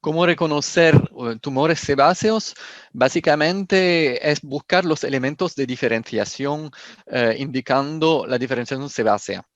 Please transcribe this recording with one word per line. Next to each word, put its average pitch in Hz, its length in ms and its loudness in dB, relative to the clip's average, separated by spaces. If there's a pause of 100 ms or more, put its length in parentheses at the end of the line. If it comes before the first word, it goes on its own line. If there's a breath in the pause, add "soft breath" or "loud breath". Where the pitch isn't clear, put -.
¿Cómo 160 260 0
reconocer, 160 680 2
eh, 120 460 2
tumores 147 400 0
sebáceos? 180 720 2 (380 loud breath)
Básicamente 160 1400 2
es 147 120 0
buscar 147 420 -2
los 156 200 -2
elementos 135 500 -2
de 139 120 -2
diferenciación, 123 1040 -4 (360 loud breath)
eh, 117 320 0
indicando 139 880 0
la 127 120 -2
diferenciación 127 500 -4
sebácea. 104 560 -2 (120)